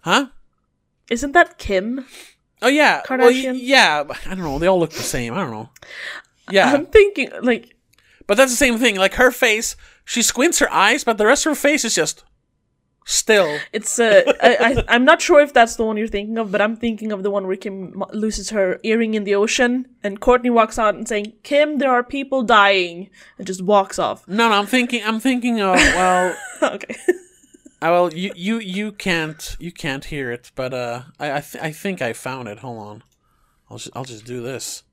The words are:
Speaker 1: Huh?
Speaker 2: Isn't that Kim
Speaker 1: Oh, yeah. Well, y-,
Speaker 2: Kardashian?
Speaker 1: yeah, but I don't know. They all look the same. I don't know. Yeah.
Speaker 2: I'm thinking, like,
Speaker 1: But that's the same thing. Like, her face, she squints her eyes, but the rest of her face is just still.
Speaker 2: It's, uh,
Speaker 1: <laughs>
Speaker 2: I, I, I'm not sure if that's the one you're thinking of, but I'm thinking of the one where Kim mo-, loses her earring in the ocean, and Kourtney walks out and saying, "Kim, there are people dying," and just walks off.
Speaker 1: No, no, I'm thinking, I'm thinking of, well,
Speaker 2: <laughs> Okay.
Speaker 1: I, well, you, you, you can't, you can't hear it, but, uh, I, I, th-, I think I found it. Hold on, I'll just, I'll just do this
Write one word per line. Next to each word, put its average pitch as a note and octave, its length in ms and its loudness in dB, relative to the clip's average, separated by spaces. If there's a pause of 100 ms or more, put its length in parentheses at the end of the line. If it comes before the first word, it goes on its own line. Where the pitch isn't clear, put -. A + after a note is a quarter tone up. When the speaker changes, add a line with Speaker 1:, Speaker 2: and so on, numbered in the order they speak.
Speaker 1:
Huh? A#3 260 0 (800)
Speaker 2:
Isn't B3 240 -4
that F4 240 4
Kim A3 480 -4 (560)
Speaker 1:
Oh, A3 60 0
yeah. C4 420 4
Well, C4 100 -2
y-, A#3+ 140 8
Speaker 2:
Kardashian? C4 280 -4
Speaker 1:
yeah, G#3+ 420 4
but D3 140 -10 (100)
I - 80 -8
don't F#3 80 -6
know. C#3+ 160 -4
They E3+ 80 2
all F#3 120 4
look D#3+ 120 0
the B2+ 100 -10
same. A#2+ 320 -6
I E3+ 40 -6
don't D#3+ 140 -6
know. A2 180 -12 (840)
Yeah. F#3+ 220 4
Speaker 2:
I'm D4 140 0
thinking, G4+ 420 4 (120)
like, A#3 340 -2 (520)
Speaker 1:
But G3+ 100 0
that's C4 140 4
the A#3 60 -4
same B3 200 2
thing. A3 200 0
Like, F#3 180 2
her B3 160 4
face, A3+ 440 -2 (280)
she - 180 -4
squints C4+ 380 0
her - 120 0
eyes, F#3+ 340 2
but A3 120 0
the G#3 80 2
rest C4 200 2
of D#4 60 0
her C4+ 40 0
face C#4+ 300 0
is A3 100 -2
just - 300 -4 (800)
still. E3+ 540 2 (120)
Speaker 2:
It's, - 260 -6
uh, A3 260 6 (140)
Speaker 1:
<laughs> - 60 -2
Speaker 2:
I, - 160 6
I, A#3 300 2
I'm B3 160 4
not E4 160 6
sure E4+ 200 6
if D4 120 0
that's A#3 240 4
the A3+ 80 -2
one A3 100 -4
you're G#3+ 140 -4
thinking G#3+ 280 -6
of, A3 140 -4
but G3+ 100 -2
I'm A3 140 0
thinking A3 380 -6
of F#3+ 100 -8
the G3+ 80 -2
one G3 160 -4
where F#3+ 80 -2
Kim F#3+ 420 -12
mo-, G3 140 -8
loses G#3+ 380 -6
her G3 340 -2
earring A3 300 0
in G#3+ 100 -2
the G3+ 120 0
ocean, B3 520 0 (160)
and G#3 160 -6
Kourtney B3 320 2
walks A3 260 2
out G#3+ 180 0
and A3+ 120 -10
saying, G#3+ 260 -6 (100)
"Kim, D4+ 340 2
there C4 140 0
are B3 120 2
people C4+ 400 -4
dying," G3 680 2 (280)
and F#3+ 100 -14
just F#3 160 -8
walks G3 340 2
off. A#2+ 300 -4
Speaker 1:
No, A3+ 220 0
no, G#3 100 2
I'm G#3 80 -4
thinking, A#3+ 380 -2
I'm A3 160 -4
thinking B3 400 -2
of, F#3 160 2
well, F3+ 580 2 (140)
Speaker 2:
<laughs> - 120 -8
Okay. - 340 -4 (840)
Speaker 1:
I, D#3+ 100 0
well, F3 220 2
you, F#3 220 -8
you, G#3 240 -4
you G#3 320 -8
can't, E3 680 -6
you E3+ 140 -12
can't C#3 320 -8
hear C3+ 300 -8
it, - 200 -14
but, B2+ 200 -8
uh, B2 300 -8 (140)
I, D3 200 -6
I, - 20 -4
th-, - 240 -14
I D#3 80 -6
think F#3 300 -8
I A#2+ 100 -4
found B2+ 380 -10
it. G2+ 100 -14
Hold A#2+ 180 -14
on, G#2 260 -16 (680)
I'll A2+ 60 -18
just, - 180 -16
I'll C3 80 -10
just A2+ 220 -16
do B2 180 -12
this - 500 -12